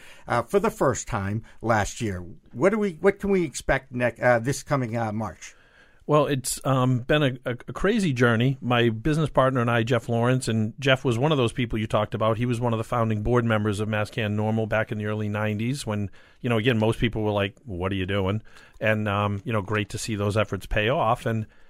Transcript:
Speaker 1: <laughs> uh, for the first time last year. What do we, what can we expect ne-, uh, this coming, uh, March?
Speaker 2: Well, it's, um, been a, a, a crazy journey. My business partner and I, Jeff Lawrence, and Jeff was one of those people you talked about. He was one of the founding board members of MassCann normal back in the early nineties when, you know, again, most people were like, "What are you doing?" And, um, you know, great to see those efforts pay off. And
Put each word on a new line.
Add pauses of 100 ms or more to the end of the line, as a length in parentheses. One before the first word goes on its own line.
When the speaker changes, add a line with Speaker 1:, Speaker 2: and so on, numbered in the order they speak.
Speaker 1:
<laughs>
uh,
for
the
first
time (180)
last
year. (300)
What
do
we,
what
can
we
expect
ne-,
uh,
this
coming,
uh,
March? (540)
Speaker 2:
Well,
it's,
um,
been
a,
a, (100)
a
crazy
journey.
My
business
partner
and
I,
Jeff
Lawrence,
and
Jeff
was
one
of
those
people
you
talked
about.
He
was
one
of
the
founding
board
members
of
MassCann
normal
back
in
the
early
nineties
when, (300)
you
know,
again,
most
people
were
like,
"What
are
you
doing?" (380)
And,
um,
you
know,
great
to
see
those
efforts
pay
off.
And (220)